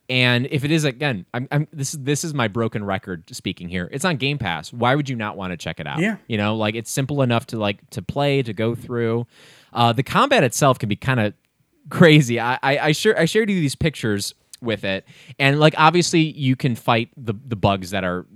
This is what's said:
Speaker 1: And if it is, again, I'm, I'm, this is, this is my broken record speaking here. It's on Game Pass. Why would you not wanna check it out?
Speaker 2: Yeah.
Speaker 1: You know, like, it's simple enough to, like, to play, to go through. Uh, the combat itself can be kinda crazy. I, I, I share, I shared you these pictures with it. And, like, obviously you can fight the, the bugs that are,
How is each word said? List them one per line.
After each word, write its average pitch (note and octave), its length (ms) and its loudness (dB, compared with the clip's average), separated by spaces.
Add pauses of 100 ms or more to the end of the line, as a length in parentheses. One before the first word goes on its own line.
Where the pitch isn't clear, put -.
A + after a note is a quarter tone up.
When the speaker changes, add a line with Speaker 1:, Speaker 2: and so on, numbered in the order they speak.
Speaker 1:
And B2 420 2
if C#3+ 140 -2
it D3 80 0
is, D#3 120 2
again, C3 480 -2
I'm, B2+ 200 -4
I'm, D3 200 0
this C3+ 220 -8
is, D3 80 -12
this C#3+ 220 -2
is D#3 100 -6
my A#2+ 140 0
broken A2 360 -4
record F#2+ 380 -6 (120)
speaking F2 340 -8
here. F2+ 240 -6
It's C#3+ 120 -6
on F3 120 -2
Game C#3 220 -4
Pass. E2+ 340 -6
Why B2 240 0
would D3 120 -2
you C3+ 60 -4
not G#2+ 220 -6
wanna F#2 200 -6
check E2 220 -10
it D#2 80 -8
out? D2 140 -4
Speaker 2:
Yeah. G3+ 160 -2 (100)
Speaker 1:
You A#2 120 -4
know, G#2+ 180 0
like, G#2+ 180 -2
it's A2+ 160 -8
simple C#3 320 -2
enough A#2+ 240 0
to, A#2+ 120 -10
like, G#2 320 -4
to G2 120 -10
play, C#3 400 0
to A2+ 100 -6
go A2+ 220 -2
through. A#2 520 -4 (460)
Uh, A#2 200 4
the A#2+ 100 0
combat B3 400 4
itself C3 380 4
can G#2+ 80 -4
be G#2 80 -2
kinda A2+ 380 0 (560)
crazy. D3 500 6
I, A#2+ 220 -2
I, C#3 160 2
I D3+ 140 0
share, G#3+ 260 2
I E3 80 2
shared A3 220 0
you F#3+ 120 0
these C#3+ 160 -2
pictures A2 580 -2 (260)
with A2+ 220 -4
it. F#2+ 240 -4 (320)
And, C#3 220 2
like, D3+ 180 6
obviously E3 420 4
you D3 360 0
can B2 180 -2
fight A#2 420 0
the, A#2 160 -6 (140)
the A#2+ 80 -6
bugs F#2+ 360 0
that G2 120 -4
are, F2+ 320 -4